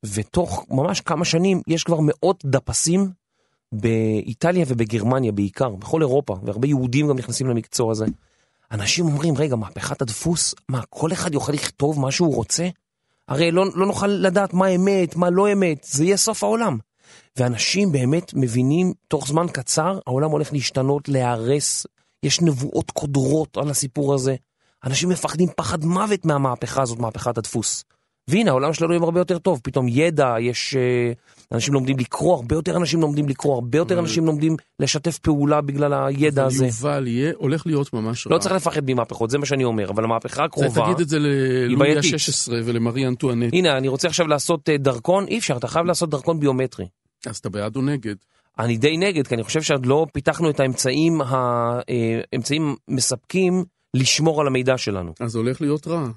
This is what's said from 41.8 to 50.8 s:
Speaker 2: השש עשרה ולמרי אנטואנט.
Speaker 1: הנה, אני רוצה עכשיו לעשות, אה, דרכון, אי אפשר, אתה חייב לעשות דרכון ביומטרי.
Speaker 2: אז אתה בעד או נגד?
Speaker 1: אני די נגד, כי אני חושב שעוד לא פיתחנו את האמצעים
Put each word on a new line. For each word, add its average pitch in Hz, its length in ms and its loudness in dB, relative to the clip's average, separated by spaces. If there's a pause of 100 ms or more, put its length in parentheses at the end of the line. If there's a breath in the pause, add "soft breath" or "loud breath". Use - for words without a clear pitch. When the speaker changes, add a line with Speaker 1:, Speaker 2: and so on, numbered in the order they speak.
Speaker 2:
השש 151 160 -2
עשרה 120 360 -2
ולמרי 117 420 0
אנטואנט. 120 460 0
Speaker 1:
הנה, 170 240 4
אני 135 100 -2
רוצה 135 200 -2
עכשיו 165 200 0
לעשות, 151 420 0
אה, 147 80 4
דרכון, 139 500 0
אי 214 100 -2
אפשר, 151 200 -2
אתה 120 100 -6
חייב 165 180 0
לעשות 170 240 0
דרכון 151 300 -2
ביומטרי. 131 460 0 (420)
Speaker 2:
אז 110 100 -12
אתה - 120 -8
בעד 104 260 -6
או 135 60 -2
נגד? 131 340 -2 (440)
Speaker 1:
אני 117 180 0
די 147 200 2
נגד, 170 300 0
כי 127 80 0
אני 113 80 -2
חושב 156 180 -2
שעוד 139 240 0
לא 147 280 4
פיתחנו 156 360 0
את 143 100 -2
האמצעים 143 640 2